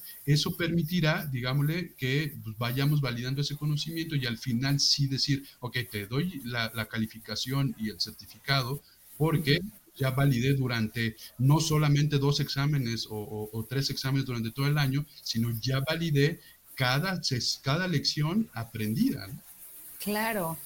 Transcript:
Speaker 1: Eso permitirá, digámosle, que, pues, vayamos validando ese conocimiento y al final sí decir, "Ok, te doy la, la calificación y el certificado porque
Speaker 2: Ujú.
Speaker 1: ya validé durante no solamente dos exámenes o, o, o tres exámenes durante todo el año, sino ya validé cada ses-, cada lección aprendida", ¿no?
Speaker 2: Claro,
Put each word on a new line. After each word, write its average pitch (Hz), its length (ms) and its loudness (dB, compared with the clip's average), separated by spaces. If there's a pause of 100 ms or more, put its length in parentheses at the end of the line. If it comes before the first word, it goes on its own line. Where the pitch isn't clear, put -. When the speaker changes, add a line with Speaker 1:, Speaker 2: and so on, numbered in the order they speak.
(260)
Speaker 1:
Eso 151 320 2
permitirá, 165 720 2
digámosle, 143 680 0
que, 139 480 -2
pues, 107 140 -8
vayamos 139 420 2
validando 127 420 -2
ese 143 140 -2
conocimiento 156 600 -2
y 131 100 0
al 113 120 -2
final 135 440 0
sí - 260 4
decir, 135 380 0 (160)
"Ok, 120 160 -4 (120)
te 101 180 -6
doy 147 360 -2
la, 117 320 -2
la 110 120 -4
calificación 113 920 -2
y 110 100 -2
el 95 120 -6
certificado 127 800 -4 (360)
porque 151 420 4
Speaker 2:
Ujú. 196 120 -8 (240)
Speaker 1:
ya 131 160 0
validé 135 420 4
durante 117 640 0 (220)
no 143 240 6
solamente 147 560 4
dos 143 240 2
exámenes 139 640 0
o, 110 80 -8
o, 107 420 -6
o 110 60 -2
tres 135 260 -2
exámenes 135 360 0
durante 117 260 -2
todo 139 160 0
el 147 100 2
año, 143 280 2 (180)
sino 113 260 0 (120)
ya 131 260 0
validé 160 540 2 (340)
cada 147 460 2
ses-, 120 400 -2
cada 165 260 0
lección 165 640 0
aprendida", 110 760 -2
¿no? 143 140 -12 (580)
Speaker 2:
Claro, 208 640 -2